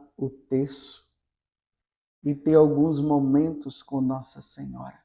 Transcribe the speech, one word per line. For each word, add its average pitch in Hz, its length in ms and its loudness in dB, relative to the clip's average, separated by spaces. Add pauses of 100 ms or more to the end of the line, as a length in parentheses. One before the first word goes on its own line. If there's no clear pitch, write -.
(160)
o 135 140 -6
terço - 760 -6 (1160)
e 147 120 -2
ter 156 200 2
alguns 151 440 6
momentos 143 840 0
com 139 180 -6
Nossa 131 400 -6
Senhora. 131 640 -16